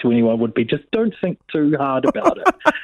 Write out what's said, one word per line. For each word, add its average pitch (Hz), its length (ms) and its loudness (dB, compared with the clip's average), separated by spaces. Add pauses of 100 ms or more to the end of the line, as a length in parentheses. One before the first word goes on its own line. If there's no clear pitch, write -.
to 120 100 0
anyone 117 280 2
would 113 140 -2
be 117 120 0
just 143 260 -4
don't 226 300 0
think 180 180 -4 (120)
too 151 260 2
hard 135 280 -2
about - 320 0
it. - 180 -2 (280)